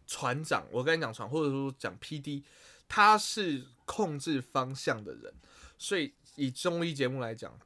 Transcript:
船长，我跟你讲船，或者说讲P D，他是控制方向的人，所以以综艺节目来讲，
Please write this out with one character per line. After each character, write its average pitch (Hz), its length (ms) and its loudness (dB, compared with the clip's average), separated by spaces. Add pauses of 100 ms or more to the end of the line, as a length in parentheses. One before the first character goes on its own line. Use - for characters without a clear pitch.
船 135 360 -2
长， 117 300 0
我 120 100 0
跟 160 160 4
你 - 20 0
讲 117 140 -4
船， 107 140 -8
或 151 160 2
者 143 60 4
说 135 280 -2
讲 90 200 -6
P - 200 -8
D， 143 240 -6 (460)
他 214 280 8
是 175 480 0 (200)
控 165 340 -2
制 139 240 0
方 131 320 -2
向 120 300 -2
的 76 100 -10
人， 57 180 -14 (460)
所 - 180 -2
以 147 180 -2 (200)
以 135 160 0
综 170 340 0
艺 170 80 0
节 135 140 0
目 131 140 -2
来 113 140 -4
讲， - 320 -14